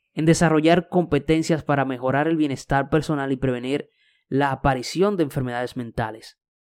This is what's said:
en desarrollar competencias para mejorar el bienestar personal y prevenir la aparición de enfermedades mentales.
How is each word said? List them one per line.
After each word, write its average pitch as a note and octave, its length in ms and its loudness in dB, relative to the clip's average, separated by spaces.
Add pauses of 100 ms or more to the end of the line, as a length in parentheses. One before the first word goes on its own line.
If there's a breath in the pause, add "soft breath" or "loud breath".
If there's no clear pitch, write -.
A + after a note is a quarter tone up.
(120)
en D#3 140 -2
desarrollar E3 600 4
competencias D#3+ 760 0
para C#3 220 0
mejorar C3 440 -2
el E3 80 0
bienestar C#3 540 -2
personal C#3 420 0
y C3 40 -4
prevenir C3 520 -4 (400)
la C#3 220 0
aparición D#3+ 640 0
de E3+ 60 2
enfermedades B2+ 540 -6
mentales. A2+ 600 -8 (360)